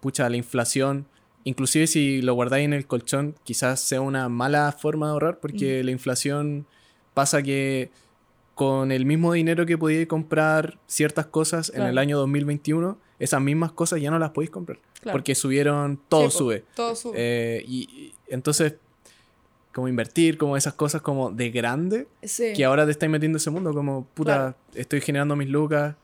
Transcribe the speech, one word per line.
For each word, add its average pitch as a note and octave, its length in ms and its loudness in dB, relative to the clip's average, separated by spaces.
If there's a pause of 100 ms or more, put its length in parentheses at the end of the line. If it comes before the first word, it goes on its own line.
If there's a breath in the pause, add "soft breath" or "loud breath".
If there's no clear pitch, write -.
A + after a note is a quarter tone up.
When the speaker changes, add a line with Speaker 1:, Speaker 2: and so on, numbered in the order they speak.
Speaker 1:
pucha, C3+ 280 -2
la A#2+ 80 0
inflación, C3+ 680 -2 (380 soft breath)
inclusive C3 420 0
si C#3 340 2
lo B2+ 140 2
guardáis B2 300 2
en D3 80 2
el C#3 140 -2
colchón, C#3 580 -2
quizás B2+ 360 -2
sea C3 200 -2
una C3+ 280 -2
mala C#3+ 440 2
forma D3+ 340 -2
de D3+ 60 -2
ahorrar, D#3 280 -2
porque C3+ 420 -2
Speaker 2:
Mm. - 40 -2
Speaker 1:
la B2+ 60 0
inflación C#3+ 720 -2 (480 soft breath)
pasa C#3 280 2
que C3+ 480 -2 (640 soft breath)
con C3+ 380 0
el C3 140 2
mismo E3 260 4
dinero E3+ 320 2
que E3+ 140 2
podíais D#3+ 280 2
comprar D#3 800 2
ciertas D3 400 0
cosas D#3+ 440 -2
en - 120 -12
el B2 100 0
Speaker 2:
Claro. C3 80 2
Speaker 1:
año C#3+ 180 2
dos C3+ 100 2
mil C#3+ 160 0
veintiuno, D3+ 540 -2 (200 soft breath)
esas - 220 0
mismas D#3 320 0
cosas E3 300 -2
ya C#3+ 80 -2
no E3 80 2
las D#3+ 120 0
podéis D#3 200 -4
comprar. - 280 -12 (220)
Speaker 2:
Claro. G3 160 -6
Speaker 1:
Porque C3+ 180 -2
subieron, C#3+ 640 0 (100)
todo D#3 220 6
Speaker 2:
Sí, - 40 -2
po, F3+ 40 0
Speaker 1:
sube. A#2 260 0 (100)
Speaker 2:
todo A#3 200 -4
sube. A#3 220 -10
Speaker 1:
Eh, A#2 500 -2
y, B2+ 180 -6
y C3+ 300 -20 (140)
entonces, D3 460 0 (1000 soft breath)
como B2+ 160 -4
invertir, D#3 480 2
como C#3+ 220 0
esas C#3 160 -2
cosas D3+ 260 -2
como C3+ 300 -2
de A#2 200 -4
grande, D3 560 -2 (160)
Speaker 2:
Sí. A3 320 -4
Speaker 1:
que C#3+ 120 2
ahora C#3+ 180 6
te D3+ 60 2
estáis D3+ 200 0
metiendo D#3 260 0
en D3+ 40 -2
ese - 100 -2
mundo, E3 220 -2
como, C#3+ 400 -2
puta, D3+ 220 0
Speaker 2:
Claro. C3 200 0 (200)
Speaker 1:
estoy B2 260 -2
generando C#3+ 360 0
mis C#3 120 -2
lucas D3 560 0